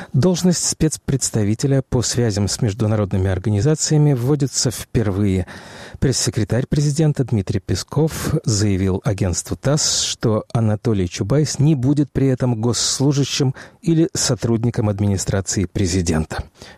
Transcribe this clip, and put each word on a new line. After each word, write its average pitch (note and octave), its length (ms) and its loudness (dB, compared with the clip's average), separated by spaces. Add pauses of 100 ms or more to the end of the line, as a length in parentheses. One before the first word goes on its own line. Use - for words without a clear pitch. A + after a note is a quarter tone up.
(120)
Должность F3 560 2
спецпредставителя C3+ 1200 0
по B2+ 140 0
связям G#2 460 0
с - 160 -2
международными G#2 680 0
организациями C#3+ 840 2
вводится C3 580 0
впервые. G2 720 0 (540)
Пресс-секретарь A#2+ 680 0
президента D3 560 2
Дмитрий G2+ 360 -2
Песков - 720 -2 (100)
заявил G2 600 0
агентству F#2+ 500 -2
тасс, - 460 0
что - 500 -2
Анатолий G#2+ 560 0
Чубайс C3 520 -2
не D3+ 160 4
будет C#3 360 0
при C3+ 160 0
этом B2 320 0
госслужащим C3 920 0 (300)
или E3 320 2
сотрудником A#2 720 0
администрации G2 760 0
президента. E2+ 800 -2 (340)